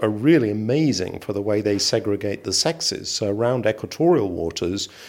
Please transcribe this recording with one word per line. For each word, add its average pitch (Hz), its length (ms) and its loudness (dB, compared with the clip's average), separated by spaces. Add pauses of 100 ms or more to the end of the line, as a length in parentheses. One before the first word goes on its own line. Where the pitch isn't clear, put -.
are 113 60 4
really 117 420 4
amazing 110 720 0
for - 140 -6
the 101 80 -2
way 104 180 0
they 101 180 2
segregate 101 640 -2
the 95 100 -4
sexes. - 560 -2
So - 180 -2
around 117 380 0
equatorial 117 640 2
waters, 87 580 -4 (200)